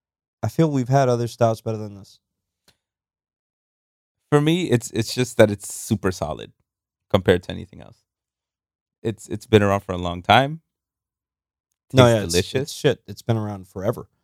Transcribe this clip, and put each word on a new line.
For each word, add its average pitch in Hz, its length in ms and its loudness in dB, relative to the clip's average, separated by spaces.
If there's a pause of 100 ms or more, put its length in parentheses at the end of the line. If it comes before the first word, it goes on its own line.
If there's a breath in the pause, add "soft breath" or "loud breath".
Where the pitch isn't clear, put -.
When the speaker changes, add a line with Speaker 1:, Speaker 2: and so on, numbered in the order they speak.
(440)
Speaker 1:
I 110 60 -4
feel 160 200 0
we've 131 200 -2
had 135 200 4
other 120 180 -2
stouts 113 340 0
better 110 160 -8
than 104 180 -14
this. - 240 -20 (2000)
Speaker 2:
For 147 100 4
me, 165 280 0
it's, 120 220 0
it's - 220 -6
just 123 240 -4
that 107 140 8
it's - 220 -10
super 98 380 -4
solid 67 400 -10 (580)
compared 92 340 2
to - 80 -14
anything 90 300 -16
else. - 180 -20 (1040)
It's, 110 260 -8
it's - 160 -10
been 107 180 6
around 101 180 0
for - 120 -12
a 90 40 -6
long 87 260 -8
time. 139 380 2 (1300)
Speaker 1:
No, 131 100 8
Speaker 2:
Tastes 117 140 6
Speaker 1:
yeah, 101 60 0
it's, 85 100 -4
Speaker 2:
delicious. 98 300 0
Speaker 1:
it's - 100 -10
shit. - 340 0
It's 104 140 -16
been 113 160 -2
around 104 300 -8
forever. 95 400 -6 (160)